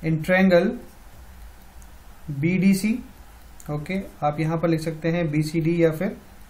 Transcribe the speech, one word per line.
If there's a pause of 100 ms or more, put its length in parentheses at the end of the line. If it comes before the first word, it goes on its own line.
in
triangle (1600)
बीडीसी। (800)
ओके, (220)
आप
यहाँ
पर
लिख
सकते
हैं
बीसीडी
या
फिर (340)